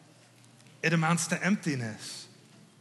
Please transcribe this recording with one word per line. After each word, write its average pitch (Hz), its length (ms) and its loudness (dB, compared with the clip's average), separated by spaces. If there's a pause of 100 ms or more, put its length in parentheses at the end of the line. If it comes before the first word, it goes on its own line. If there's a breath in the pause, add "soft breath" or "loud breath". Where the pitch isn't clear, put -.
(840)
It 160 100 2
amounts 165 360 2
to 175 160 -2
emptiness. 139 840 -2 (540)